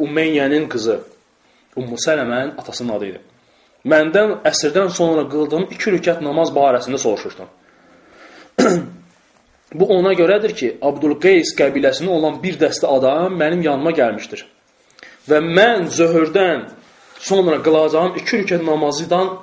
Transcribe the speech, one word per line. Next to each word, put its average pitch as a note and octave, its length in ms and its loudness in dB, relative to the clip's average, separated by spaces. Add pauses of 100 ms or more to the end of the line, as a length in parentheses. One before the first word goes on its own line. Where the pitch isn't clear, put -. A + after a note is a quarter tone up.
Umeyyənin D3 640 0
qızı", A2 300 -2 (800)
Ummu A#2+ 280 -8
Sələmənin C3+ 520 -2
atasının A#2+ 360 -8
adı G#2 120 -4
idi, F#2 160 -12 (640)
"Məndən D#3+ 440 4 (140)
əsrdən D#3+ 460 0
sonra E3 400 0
qıldığım D3+ 420 -2
iki - 200 -4
rükət E3+ 300 0
namaz D3+ 280 0
barəsində C3 480 0
soruşursan." G2+ 500 -4 (1120)
<clears throat> F3+ 280 2 (880)
Bu F3 120 2
ona F#3+ 280 2
görədir F#3 420 2
ki, A#2 260 -4
Abdülqeys D3 760 2
qəbiləsində C#3 520 0
olan D#3 340 -2
bir F3+ 140 -6
dəstə D#3 300 0
adam C#3+ 540 2
mənim E3 200 0
yanıma D3 300 0
gəlmişdir. A#2 540 -2 (800)
Və D3+ 160 4
mən F3+ 480 2
zöhrdən E3 720 2 (580)
sonra F3+ 440 2
qılacağım D#3 520 2
iki - 260 -2
rükət F3 240 -2
namazıdan E3+ 760 0